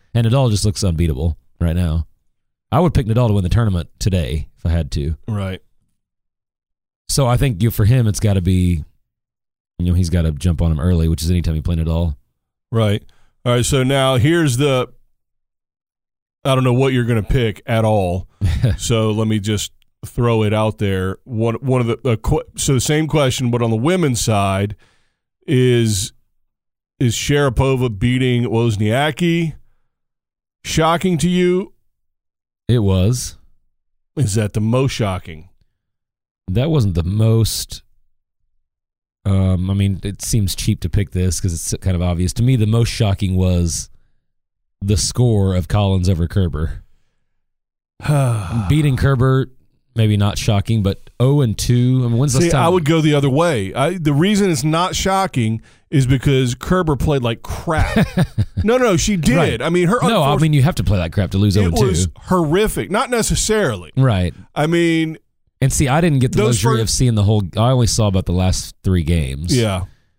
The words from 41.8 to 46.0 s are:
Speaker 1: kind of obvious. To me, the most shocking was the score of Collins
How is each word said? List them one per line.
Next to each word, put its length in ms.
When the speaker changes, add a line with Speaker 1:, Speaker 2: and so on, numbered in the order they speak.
Speaker 1:
kind 140
of 60
obvious. 320
To 100
me, 120
the 120
most 220
shocking 460
was 540
the 160
score 580
of 120
Collins 420